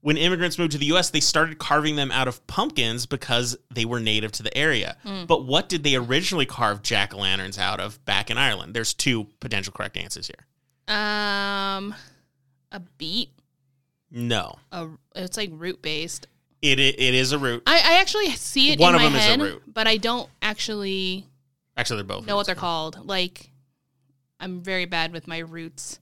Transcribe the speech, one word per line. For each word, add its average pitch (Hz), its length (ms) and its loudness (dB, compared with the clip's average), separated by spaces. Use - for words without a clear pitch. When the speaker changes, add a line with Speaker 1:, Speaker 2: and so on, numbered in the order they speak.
Speaker 1:
When 151 160 2
immigrants 175 420 2
moved 165 140 0
to 151 40 -2
the 139 100 -2
U 165 100 4
S, 180 140 2
they 156 100 2
started 156 380 2
carving 151 360 2
them 139 160 -2
out 131 160 2
of - 180 -8
pumpkins 120 600 0
because 120 500 0
they 117 120 -2
were 120 160 -2
native 107 320 0
to - 100 -8
the - 120 -6
area. 139 500 0
Speaker 2:
Mm. 190 220 -10
Speaker 1:
But 160 180 2
what 156 240 0
did 165 140 -2
they 139 120 4
originally 139 500 0
carve 104 380 -2
jack-o'-lanterns 98 760 0
out 95 220 -2
of 104 240 -10
back 101 260 0
in 110 80 -2
Ireland? 110 360 0
There's 113 200 -2
two 113 340 0
potential 101 320 -4
correct 98 240 -8
answers - 320 -8
here. - 180 -16
Speaker 2:
Um, 202 1040 -2
a 196 80 -12
beet? 175 320 -6
Speaker 1:
No. 117 480 -2
Speaker 2:
A, 170 140 -10
it's, 185 220 -8
like, 208 160 -6
root-based. 160 760 -8
Speaker 1:
It, 139 180 6
it, 135 200 4
it 127 140 4
is 127 180 4
a 147 80 0
root. 123 260 -2
Speaker 2:
I, 311 120 6
I 330 240 6
actually 392 300 0
see 269 420 2
it 277 80 -2
Speaker 1:
One 175 140 8
Speaker 2:
in - 60 6
Speaker 1:
of - 0 -
Speaker 2:
my - 80 6
Speaker 1:
them - 80 0
is 214 80 4
a 214 40 6
Speaker 2:
head, 254 120 4
Speaker 1:
root. - 260 -4
Speaker 2:
but 220 200 0
I 220 100 4
don't 233 320 -4
actually 196 840 -4
Speaker 1:
Actually, 120 260 -2
they're 98 140 -6
both 107 100 -10
Speaker 2:
know 208 80 -2
what 202 60 2
Speaker 1:
roots. 196 60 -2
Speaker 2:
they're 185 80 -2
called. 165 520 -6
Like, 185 420 -6
I'm 185 220 -10
very 185 240 -2
bad 170 280 -2
with 165 140 -10
my 165 120 -8
roots. 165 640 -12